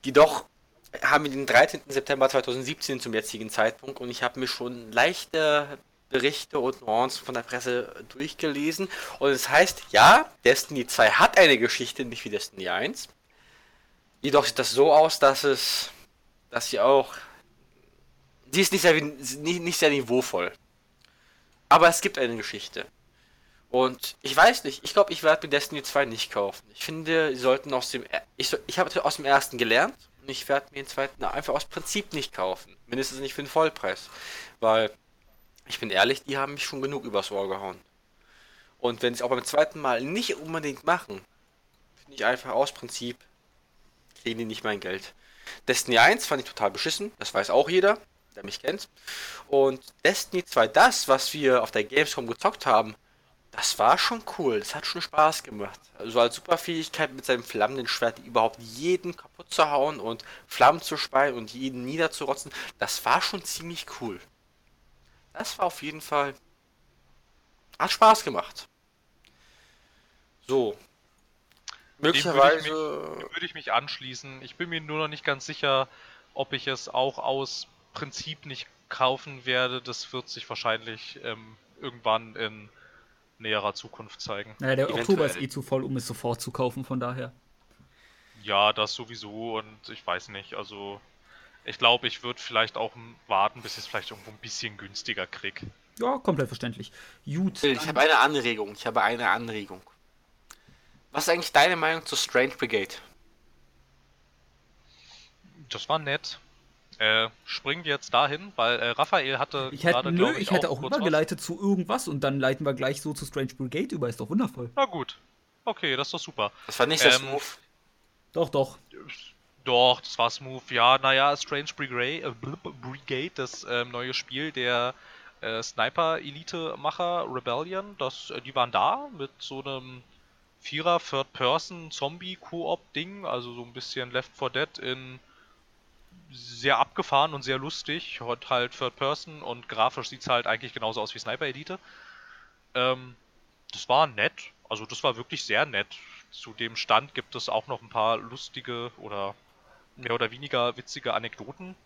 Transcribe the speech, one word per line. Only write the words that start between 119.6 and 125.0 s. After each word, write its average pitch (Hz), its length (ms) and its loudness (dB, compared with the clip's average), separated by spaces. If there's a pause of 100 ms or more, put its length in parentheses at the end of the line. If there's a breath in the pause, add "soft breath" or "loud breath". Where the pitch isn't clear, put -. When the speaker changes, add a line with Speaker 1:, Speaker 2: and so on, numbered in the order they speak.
Speaker 2:
Doch, 123 380 6
das - 160 -12
war 120 120 4
smooth, 131 400 -12
ja, 123 300 6
naja, 135 380 4
Strange 147 380 -6
Brigade, 127 460 -4
äh, 139 180 -6
Blub-, 147 420 -12
Brigade, 135 540 -8
das, - 340 -10
ähm, 120 220 -4
neue 123 220 -8
Spiel 143 380 -8
der, 123 420 -2 (480 loud breath)